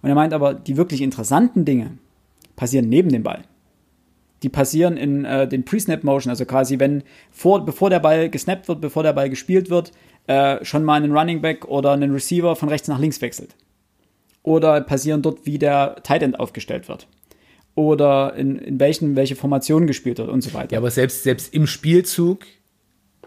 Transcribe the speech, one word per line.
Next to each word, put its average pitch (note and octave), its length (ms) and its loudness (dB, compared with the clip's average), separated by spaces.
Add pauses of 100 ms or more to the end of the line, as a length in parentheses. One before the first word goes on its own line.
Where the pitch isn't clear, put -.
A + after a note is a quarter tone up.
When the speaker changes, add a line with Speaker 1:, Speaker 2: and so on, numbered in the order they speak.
Speaker 1:
Und C3+ 80 -2
er C#3+ 60 4
meint D#3 180 2
aber, C#3+ 200 2
die C3+ 240 -6
wirklich D#3+ 240 0
interessanten C#3 640 2
Dinge B2 260 0 (640)
passieren B2 340 0
neben E3 200 4
dem A#2 140 0
Ball. - 200 -8 (960)
Die C3+ 80 -4
passieren D#3 480 0
in, C#3 280 -2
äh, C3+ 220 0
den C3 180 -2
Pre-Snap-Motion, C#3+ 640 -2
also B2 160 -4
quasi, C3 340 0
wenn C#3 240 0 (280)
vor, F#3 340 2
bevor F#3+ 240 0
der F3+ 100 2
Ball D#3+ 300 2
gesnappt F#3 380 -6
wird, D#3 140 -4
bevor D#3 220 -4
derAll C#3 260 2
gespielt F3+ 400 0
wird, F3 220 0 (360)
äh, C#3 360 2
schon D3+ 200 -2
mal D3+ 120 4
einen D3 160 0
Running D#3+ 300 0
Back D#3+ 260 -4
oder C#3 240 2
einen C#3+ 200 0
Receiver E3 440 0
von D3+ 140 -4
rechts D3+ 180 -2
nach C#3+ 120 -2
links D3 220 -2
wechselt. - 340 -10 (880)
Oder D#3 380 4
passieren D3 400 -2
dort, D#3 240 -4
wie D3 120 -4
der C#3+ 460 0
Tight D3 200 0
End C3 160 -2
aufgestellt - 480 -8
wird. - 200 -16 (680)
Oder C#3+ 600 2
in, C3+ 220 -2
in C3+ 220 -6
welchen, D3 360 2
welche C3+ 200 0
Formation D3+ 520 0
gespielt B2+ 320 -4
wird A2+ 100 -8
und C3 120 0
so - 120 -6
weiter. - 200 -8
Speaker 2:
Ja, A2+ 60 -2
aber A#2+ 120 -2
selbst, B2+ 320 -2
selbst B2+ 300 -2
im D3+ 140 2
Spielzug F3 800 0 (800)